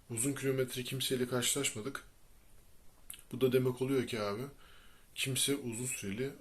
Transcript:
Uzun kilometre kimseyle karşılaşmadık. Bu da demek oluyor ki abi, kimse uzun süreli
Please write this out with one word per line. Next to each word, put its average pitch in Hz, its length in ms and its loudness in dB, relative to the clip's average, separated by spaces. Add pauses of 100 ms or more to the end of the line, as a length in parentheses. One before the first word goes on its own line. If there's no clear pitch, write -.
Uzun 123 240 0
kilometre 131 500 0
kimseyle 127 440 2
karşılaşmadık. 127 760 0 (1300)
Bu 120 100 -6
da 131 100 6
demek 127 300 2
oluyor 131 260 2
ki 117 120 -2
abi, 104 240 -2 (720)
kimse 135 400 2
uzun 120 300 -2
süreli 123 560 -2